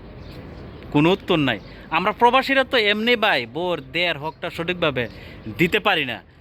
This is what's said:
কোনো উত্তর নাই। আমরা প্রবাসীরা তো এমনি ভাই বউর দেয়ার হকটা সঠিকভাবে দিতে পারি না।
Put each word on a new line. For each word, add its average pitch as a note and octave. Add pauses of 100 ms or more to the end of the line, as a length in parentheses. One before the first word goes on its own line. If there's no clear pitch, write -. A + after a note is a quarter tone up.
(920)
কোনো D#3
উত্তর G3
নাই। B2+ (300)
আমরা F3+
প্রবাসীরা C4
তো C4
এমনি G#3+
ভাই F3
বউর E3
দেয়ার D#3
হকটা D#3
সঠিকভাবে E3 (500)
দিতে F3+
পারি F#3
না। A2+ (180)